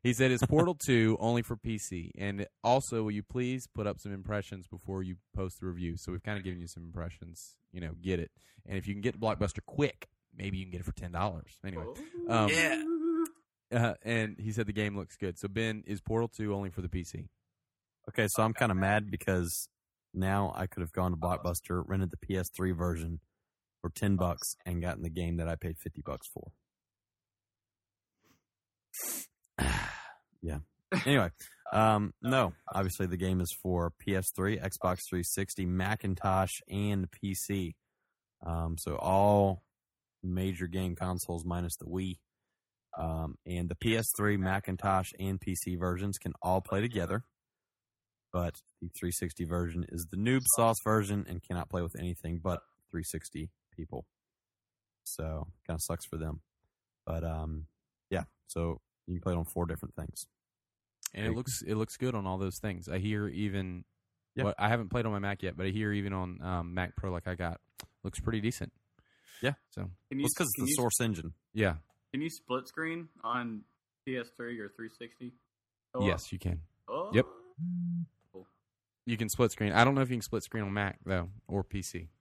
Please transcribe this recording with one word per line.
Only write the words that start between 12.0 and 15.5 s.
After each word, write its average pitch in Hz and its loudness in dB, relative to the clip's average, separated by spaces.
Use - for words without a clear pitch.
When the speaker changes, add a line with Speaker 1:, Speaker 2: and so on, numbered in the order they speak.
Speaker 2:
Oh. 113 6
Speaker 1:
Um, 302 4
Speaker 3:
Yeah. 320 4
Speaker 1:
uh, 117 4
and 110 0
he 107 -4
said 110 0
the 104 -4
game 104 0
looks 95 -6
good. 92 -4
So, 101 -6
Ben, 110 0